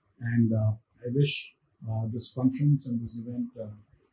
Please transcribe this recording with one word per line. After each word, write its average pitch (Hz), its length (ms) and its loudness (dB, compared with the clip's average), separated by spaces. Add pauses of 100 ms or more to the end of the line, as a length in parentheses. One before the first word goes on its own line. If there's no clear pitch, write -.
(200)
and, 117 320 2
uh, 110 200 2 (340)
I 120 80 -4
wish, 143 420 0 (320)
uh, 110 240 -2
this 120 220 -2
conference 131 540 2
and 117 160 -2
this 113 140 -10
event, 120 320 -6 (120)
uh, 107 80 -8 (440)